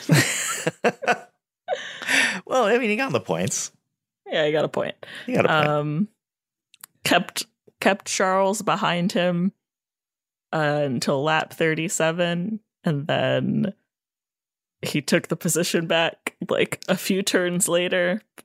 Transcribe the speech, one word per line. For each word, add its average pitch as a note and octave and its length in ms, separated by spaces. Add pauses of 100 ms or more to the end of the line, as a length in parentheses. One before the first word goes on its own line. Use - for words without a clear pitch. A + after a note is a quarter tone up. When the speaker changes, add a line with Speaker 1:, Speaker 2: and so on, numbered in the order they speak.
Speaker 1:
<laughs> C#3 140 (640)
Speaker 2:
<laughs> A#3+ 60 (1600)
Well, B3+ 180
I A3+ 140
mean, A#3 120
he G#3+ 60
got C4+ 160
the A2+ 80
points. - 500 (560)
Speaker 1:
Yeah, E3 180
he D3+ 60
got D#3 140
a D3+ 40
point. - 280 (300)
Speaker 2:
He B3+ 80
got - 100
a - 40
point. D3+ 200
Speaker 1:
Um, D3+ 400 (960)
kept - 420 (340)
kept - 260
Charles G3 560
behind F3 500
him, F3+ 400 (1000)
uh, D3 320
until C#3 380
lap D#3 300
thirty-seven, E3+ 1080 (240)
and D3+ 220
then C3 640 (1120)
he D3 200
took - 260
the E3 80
position E3+ 500
back, - 500 (120)
like, - 400
a F#3 80
few F#3+ 260
turns F3+ 460
later. F3+ 540 (220)